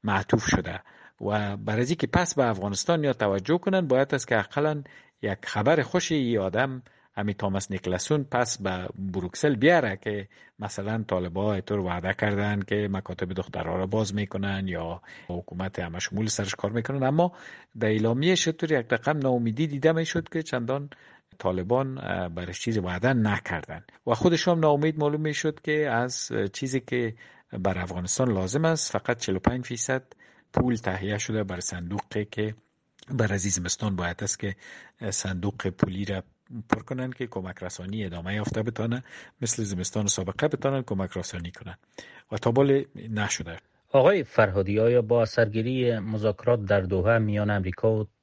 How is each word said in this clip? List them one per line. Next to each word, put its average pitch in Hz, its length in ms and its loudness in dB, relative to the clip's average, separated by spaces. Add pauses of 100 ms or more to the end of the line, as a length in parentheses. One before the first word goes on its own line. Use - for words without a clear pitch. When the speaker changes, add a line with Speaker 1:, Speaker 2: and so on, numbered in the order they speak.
Speaker 1:
معطوف 104 420 2
شده 85 340 0 (420)
و 101 360 -2
برای 107 240 -2
از 123 80 0
اینکه 160 180 -2
پس 175 280 0
به 135 100 4
افغانستان 107 580 0
یا 135 100 2
توجه 101 440 2
کنن، 190 300 0
باید 135 280 4
است 127 120 -4
که 117 100 4
اقلاً 147 460 0 (380)
یک 98 220 -2
خبر 139 380 4
خوش 170 300 0
ای 123 260 2
آدم، 120 440 0 (340)
همین 101 180 0
تامس 98 380 -2
نیکلسون، 95 520 0
پس 123 380 0
به 92 340 -2
بروکسل 95 600 0
بیاره 127 460 4
که 104 260 -4 (320)
مثلاً 107 480 -4
طالبا 92 460 0
اینطور 101 260 -2
وعده 90 340 -2
کردن 104 540 0
که 104 240 0
مکاتب 92 420 -4
دخترها 85 420 -4
را 92 100 0
باز 101 300 0
می‌کنن 98 520 -2
یا 85 340 -6 (260)
حکومت 90 520 -6
همه 87 200 -6
شمول 107 260 -2
سرش 101 300 -4
کار 101 160 -2
می‌کنن. 131 320 -2
اما 165 280 4 (480)
در 113 80 2
اعلامیه‌اش 120 600 4
طور 160 240 -2
یک 123 200 2
رقم 139 260 2
ناامیدی 123 500 2
دیده 143 240 2
می‌شد 165 380 -2
که 160 140 -4
چندان 135 460 -4 (500)
طالبان، 120 580 0
اه، 92 320 -2
برش 90 300 -8
چیز 110 180 0
وعده 90 360 2
نکردن 92 680 0 (240)
و 117 60 4
خودش 165 340 4
هم 170 120 4
ناامید 156 400 4
معلوم 151 220 2
می‌شد 151 380 -2
که 151 300 0
از، 123 420 0
اه، 107 160 0
چیزی 131 320 -4
که 120 340 -2 (400)
بر 92 260 0
افغانستان 90 520 0
لازم 98 340 0
است، 160 260 0
فقط 117 260 -2
چهل 95 180 -2
و 92 40 0
پنج 123 260 0
فیصد 131 380 -4 (500)
پول 123 220 4
تهیه 98 420 -2
شده 107 260 -2
بر 92 160 -6
صندوقی 95 680 -4
که 107 300 -4 (560)
بر 110 220 2
از 98 120 -2
این 98 60 0
زمستان 92 440 -2
باید 87 280 -4
است - 160 -4
که 98 160 -4 (540)
صندوق 95 600 -4
پولی 95 360 -2
را 95 180 -4 (460)
پر 107 120 2
کنن 127 300 -6
که 123 160 -8
کمک 92 360 -8
رسانی 95 420 -8
ادامه 87 300 -6
یافته 107 280 -2
بتانه، 117 400 -4 (380)
مثل 120 220 -2
زمستان 101 440 -2
سابقه 98 400 -2
بتانن 139 340 0
کمک 95 360 -4
رسانی 87 340 -8
کنن - 240 -16 (560)
و 110 60 -4
تا 120 140 2
بال 139 320 6 (260)
نشده. 95 480 -4 (340)
Speaker 2:
آقای 156 320 6
فرهادی، 101 560 2
آیا 120 220 6
با 113 240 4
سرگیری 117 760 2
مذاکرات 110 640 0
در 101 160 4
دوحه 95 360 2
میان 104 320 2
امریکا 101 460 2
و 107 100 0 (180)